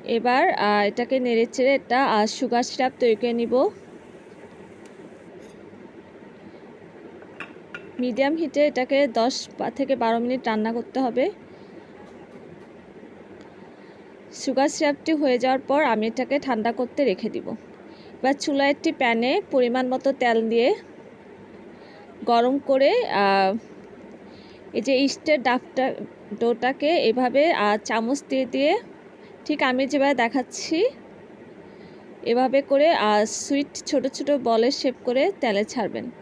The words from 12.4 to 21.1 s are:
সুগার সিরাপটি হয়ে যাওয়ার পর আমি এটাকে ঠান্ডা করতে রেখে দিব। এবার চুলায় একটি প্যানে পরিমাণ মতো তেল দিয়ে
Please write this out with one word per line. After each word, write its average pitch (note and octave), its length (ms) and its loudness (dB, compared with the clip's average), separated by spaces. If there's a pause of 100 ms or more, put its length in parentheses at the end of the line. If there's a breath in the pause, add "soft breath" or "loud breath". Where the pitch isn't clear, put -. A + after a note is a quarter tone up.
সুগার C4+ 360 0
সিরাপটি D4+ 460 0
হয়ে C#4+ 240 2
যাওয়ার C4 220 0
পর C#4 240 0
আমি A3 240 2
এটাকে B3+ 320 -2
ঠান্ডা A#3 320 -2
করতে B3+ 340 -2
রেখে G3+ 240 0
দিব। - 200 -8
এবার - 840 -6
চুলায় C#4 360 0
একটি D4 220 0
প্যানে B3 500 0 (100)
পরিমাণ B3+ 380 2
মতো C4 220 0
তেল A3+ 380 2
দিয়ে A#3 260 4 (1500 loud breath)